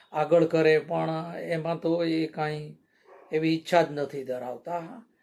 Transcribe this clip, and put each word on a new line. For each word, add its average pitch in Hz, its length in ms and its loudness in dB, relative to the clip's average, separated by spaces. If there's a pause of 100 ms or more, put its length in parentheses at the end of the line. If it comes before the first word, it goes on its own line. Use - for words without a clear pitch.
(120)
આગળ 156 340 4
કરે, 156 340 4
પણ 160 600 -4
એમાં 165 400 -4
તો 170 240 0
એ 160 220 0
કાંઈ 151 500 -6 (560)
એવી 160 240 2
ઈચ્છા 165 260 4
જ 147 100 0
નથી 143 320 -6
ધરાવતા. 127 840 -8 (180)